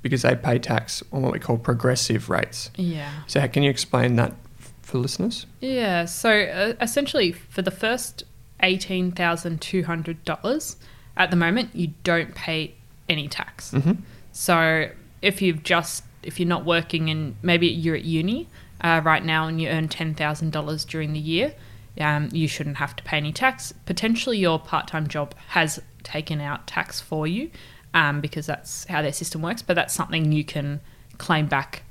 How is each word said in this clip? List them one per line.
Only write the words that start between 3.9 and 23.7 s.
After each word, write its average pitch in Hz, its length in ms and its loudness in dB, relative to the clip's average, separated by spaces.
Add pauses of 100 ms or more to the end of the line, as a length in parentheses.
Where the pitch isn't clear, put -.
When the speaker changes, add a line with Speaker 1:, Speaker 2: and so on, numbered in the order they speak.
Speaker 1:
that - 160 4 (280)
f-, - 220 -18
for - 180 -6
listeners? 180 460 -2 (140)
Speaker 2:
Yeah. 226 460 0
So, - 260 0
uh, 208 500 4
essentially, 240 520 2
for - 280 -6
the 185 100 0
first 226 520 -4 (400)
eighteen 185 480 0
thousand 170 500 -2
two 185 220 0
hundred 165 400 -4
dollars, 214 540 -4 (400)
at 185 120 4
the 180 60 2
moment, 175 400 2
you 165 160 -2 (120)
don't 170 320 0
pay 160 380 -6 (360)
any 156 180 -2
tax. - 440 -10
Speaker 1:
Mm-hmm. 156 220 4 (380)
Speaker 2:
So 160 580 2 (320)
if 202 200 2
you've 165 220 2
just, - 400 0 (200)
if - 160 -10
you're 175 80 2
not 175 160 0
working 160 460 0
and 156 320 -4
maybe 170 260 4
you're 160 280 2
at - 100 -4
uni, 180 420 0 (340)
uh, 165 220 4
right 160 220 4
now 160 220 2
and 160 120 -2
you 160 100 0
earn 160 200 0
ten 160 240 -4
thousand 151 380 -2
dollars 151 340 -4
during 156 280 -4
the 151 60 -4
year, 165 340 0 (460)
um, 151 320 2
you 160 160 2
shouldn't 147 300 -4
have - 200 -4
to - 60 -14
pay - 140 -2
any 151 160 -2
tax. - 380 0 (140)